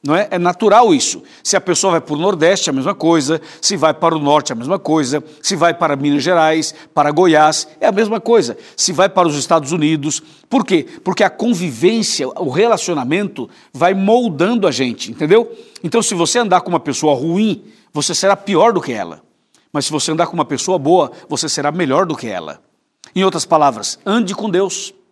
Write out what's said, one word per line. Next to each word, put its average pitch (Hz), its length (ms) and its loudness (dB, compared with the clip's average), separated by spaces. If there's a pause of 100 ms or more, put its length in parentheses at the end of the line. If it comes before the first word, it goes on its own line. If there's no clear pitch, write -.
não 147 120 0
é? 208 160 0
É 185 80 -2
natural 196 540 4
isso. - 280 -2 (220)
Se - 120 -2
a 180 60 2
pessoa 180 300 0
vai 165 100 0
para 147 140 -8
o - 20 -6
Nordeste, 180 520 0
é - 20 -2
a 135 40 -2
mesma 143 200 -2
coisa. 160 440 0 (220)
Se - 160 -2
vai 151 160 4
para 165 220 0
o 156 40 -4
Norte, 147 320 2
é - 20 -6
a 113 40 -6
mesma 147 220 -4
coisa. 147 440 -2 (180)
Se - 140 -4
vai 165 200 2
para 156 200 -2
Minas 143 280 -2
Gerais, 160 500 0 (200)
para 147 180 2
Goiás, 156 560 4 (120)
é - 60 -2
a 165 60 4
mesma 208 280 -2
coisa. 180 380 0 (180)
Se - 160 -4
vai 175 160 2
para 180 200 2
os 147 100 -2
Estados 147 340 0
Unidos. 151 500 -2 (280)
Por 233 160 0
quê? 170 220 -2 (160)
Porque 185 200 0
a 185 60 2
convivência, 180 1000 -2
o 147 220 -6
relacionamento 165 960 -2 (240)
vai 170 220 2
moldando 196 760 0
a 147 40 2
gente, 120 400 -4
entendeu? 196 440 2 (280)
Então, 214 180 0
se 202 140 -4
você 170 240 0
andar 185 220 2
com - 80 -10
uma 170 100 0
pessoa 147 340 -2
ruim, 165 500 -2 (300)
você 151 220 -4
será 190 200 2
pior 202 380 2
do 170 80 0
que 131 100 -8
ela. 87 300 -8 (500)
Mas 143 140 -4
se - 60 -6
você 156 200 -4
andar 160 140 0
com - 80 -12
uma 160 100 -2
pessoa 175 340 -2
boa, 151 340 2 (180)
você 151 180 -6
será 143 240 -4
melhor 165 340 0
do 156 120 -6
que 117 100 -12
ela. 82 320 -10 (560)
Em 185 80 2
outras 190 220 0
palavras, 139 600 0
ande 202 300 -2
com 214 140 -6
Deus. 185 440 -4 (180)